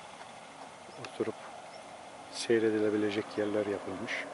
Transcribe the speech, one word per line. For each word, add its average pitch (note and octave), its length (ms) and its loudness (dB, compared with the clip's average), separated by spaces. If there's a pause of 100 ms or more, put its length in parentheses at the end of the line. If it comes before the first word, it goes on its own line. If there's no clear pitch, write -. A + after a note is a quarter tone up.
(1000)
oturup A2+ 340 -2 (960)
seyredilebilecek G#2+ 920 6 (120)
yerler G#2 300 4
yapılmış. G2 680 -2